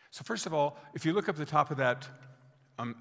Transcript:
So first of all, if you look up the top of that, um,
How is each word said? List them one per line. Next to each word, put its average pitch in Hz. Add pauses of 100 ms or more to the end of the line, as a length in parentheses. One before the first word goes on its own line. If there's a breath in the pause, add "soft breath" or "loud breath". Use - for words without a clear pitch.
(120)
So -
first 220
of 165
all, 143 (160 loud breath)
if -
you 160
look 202
up 180
the 151
top 147
of 143
that, 127 (720)
um, 120